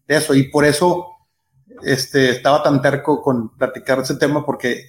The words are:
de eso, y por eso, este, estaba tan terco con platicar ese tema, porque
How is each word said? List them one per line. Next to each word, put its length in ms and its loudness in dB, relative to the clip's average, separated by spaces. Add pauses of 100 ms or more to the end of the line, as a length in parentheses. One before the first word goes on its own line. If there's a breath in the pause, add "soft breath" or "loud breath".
de 80 2
eso, 180 0
y 100 4
por 200 0
eso, 440 2 (760)
este, 480 0
estaba 320 0
tan 180 2
terco 400 0
con 380 -2
platicar 400 -2
ese 180 -4
tema, 300 -2
porque 420 -6